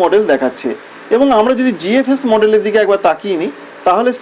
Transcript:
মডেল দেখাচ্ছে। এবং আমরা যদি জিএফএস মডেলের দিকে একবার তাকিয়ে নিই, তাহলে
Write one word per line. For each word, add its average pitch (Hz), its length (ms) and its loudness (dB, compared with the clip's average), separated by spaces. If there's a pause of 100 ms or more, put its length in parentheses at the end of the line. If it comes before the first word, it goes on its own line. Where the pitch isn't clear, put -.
মডেল 180 200 2 (100)
দেখাচ্ছে। 131 360 -2 (460)
এবং 254 120 2 (120)
আমরা 226 220 2
যদি 254 120 0 (100)
জিএফএস 262 380 0 (120)
মডেলের 214 340 2
দিকে 214 140 0
একবার 196 260 0
তাকিয়ে 180 340 -2
নিই, 196 100 -4 (360)
তাহলে 214 240 2 (120)